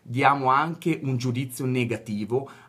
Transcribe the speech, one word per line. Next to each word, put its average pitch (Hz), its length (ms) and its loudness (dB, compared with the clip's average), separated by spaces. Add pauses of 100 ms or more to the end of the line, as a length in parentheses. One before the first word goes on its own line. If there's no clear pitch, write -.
diamo 135 480 2
anche 160 500 0
un 131 160 0
giudizio 127 480 -4
negativo 117 840 -2 (220)